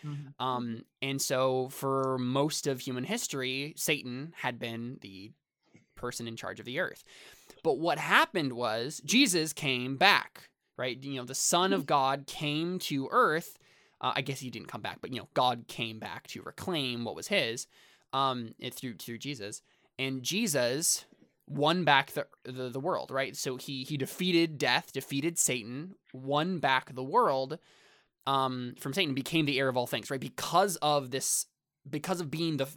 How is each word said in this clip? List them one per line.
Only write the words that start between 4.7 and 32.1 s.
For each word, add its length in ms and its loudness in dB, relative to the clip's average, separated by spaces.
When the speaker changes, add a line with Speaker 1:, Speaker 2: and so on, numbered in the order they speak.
Speaker 2:
the 280 -16
person 320 -6
in 80 -8
charge 240 -8
of 80 -14
the 140 -4
earth. 240 -6
But 160 4
what 200 2
happened 560 4
was 500 -2
Jesus 480 4
came 440 -2
back, 520 4
right? 240 -4
You 140 -6
know, 80 -6
the 100 -8
Son 400 4
of 60 2
Speaker 1:
Mm-hmm. 60 -6
Speaker 2:
God 400 2
came 540 -2
to 300 -2
earth. 480 2
Uh, 140 0
I 60 2
guess 180 -6
he 100 -8
didn't 180 -10
come 140 -10
back, 200 -6
but, 100 -10
you 60 -6
know, 160 -10
God 340 2
came 300 -8
back 300 -12
to 140 -12
reclaim 600 -4
what 120 -4
was 120 -8
his, 380 0
um, 440 0
it, 160 -8
through, 200 -8
through 240 -10
Jesus. 420 -8
And 240 -4
Jesus 840 2
won 380 2
back 280 6
the, 140 -4
the, 260 -8
the 100 -6
world, 300 -2
right? 260 -2
So 200 -4
he, 280 -8
he 140 -4
defeated 580 2
death, 360 0
defeated 440 -2
Satan, 600 -2
won 460 0
back 340 2
the 100 -6
world, 540 4
um, 520 0
from 160 -6
Satan, 200 2
became 300 2
the 140 2
heir 100 4
of 80 0
all 100 2
things, 240 -4
right? 100 -2
Because 560 2
of 340 2
this, 340 0
because 320 -2